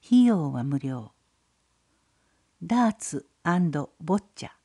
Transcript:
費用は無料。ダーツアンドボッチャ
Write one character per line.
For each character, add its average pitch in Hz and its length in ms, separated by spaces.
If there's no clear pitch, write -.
費 247 200
用 170 260
は 127 120
無 139 160
料。 127 340
ダ 226 300
ー - 20
ツ - 320
ア 175 140
ン 175 140
ド 147 280
ボ 180 180
ッ - 60
チ - 100
ャ - 40